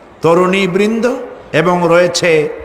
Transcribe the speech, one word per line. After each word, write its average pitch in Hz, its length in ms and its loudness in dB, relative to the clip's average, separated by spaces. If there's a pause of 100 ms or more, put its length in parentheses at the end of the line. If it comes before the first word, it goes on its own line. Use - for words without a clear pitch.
(220)
তরুণীবৃন্দ 196 960 2 (380)
এবং 175 300 2
রয়েছে 170 680 0 (160)